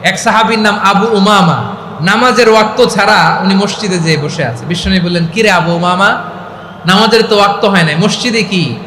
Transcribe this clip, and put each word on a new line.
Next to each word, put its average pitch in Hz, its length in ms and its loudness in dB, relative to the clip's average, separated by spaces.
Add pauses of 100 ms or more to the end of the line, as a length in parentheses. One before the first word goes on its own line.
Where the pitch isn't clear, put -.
এক 185 160 -2
সাহাবীর 220 400 0
নাম 208 240 0
আবু 202 340 2
উমামা, 190 460 2 (380)
নামাজের 226 480 2
ওয়াক্ত 220 360 2
ছাড়া 185 580 2
উনি 196 120 2
মসজিদে 196 420 -2
যেয়ে 160 200 0
বসে 143 280 -4
আছে। 120 200 -8
বিশ্বনবী 180 340 -2
বললেন, 170 340 -2
"কি 226 80 -2
রে 208 100 2
আবু 170 200 0
উমামা, 180 500 0 (640)
নামাজের 214 380 4
তো 220 140 0
ওয়াক্ত 202 280 0
হয় 196 180 2
নাই, 151 120 0
মসজিদে 214 480 0
কি?" 165 320 -2 (120)